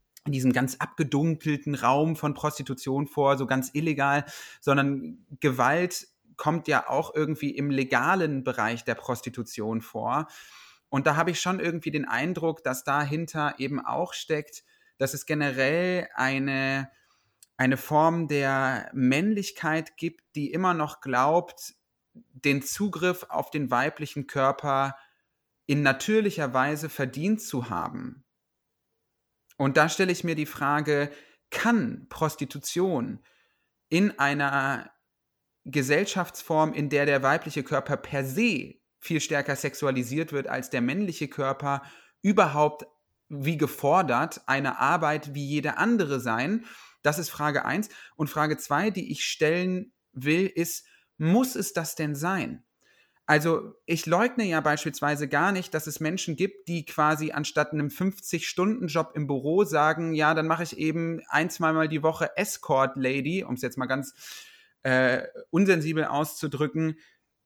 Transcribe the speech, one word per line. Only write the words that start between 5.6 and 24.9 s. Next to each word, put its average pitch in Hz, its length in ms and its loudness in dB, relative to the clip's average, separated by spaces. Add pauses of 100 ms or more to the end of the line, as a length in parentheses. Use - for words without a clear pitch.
kommt 156 320 -2
ja 139 200 2
auch 139 260 -2
irgendwie 151 360 0
im 143 200 -2
legalen 135 760 0
Bereich 117 400 -2
der 117 100 -2
Prostitution 113 840 -6
vor. 131 480 -4 (600)
Und 139 180 0
da 147 100 4
habe 170 140 2
ich 160 100 -2
schon 185 200 -2
irgendwie 165 300 -4
den 147 160 -4
Eindruck, 156 580 -2
dass 127 200 -4
dahinter 151 760 -2
eben 135 220 -4
auch 151 320 -4
steckt, - 520 -6 (340)
dass 135 160 0
es 143 120 -10
generell 151 880 0
eine, 135 760 0 (680)
eine 131 200 4
Form 160 520 4
der 135 640 0
Männlichkeit 160 1040 0
gibt, 165 260 -8 (120)
die 143 180 -4
immer 180 220 2
noch 151 260 -4
glaubt, 143 760 0 (400)
den 139 480 -2
Zugriff 180 680 -2
auf - 220 -4
den 143 200 -4
weiblichen 139 560 -2
Körper 135 720 0 (680)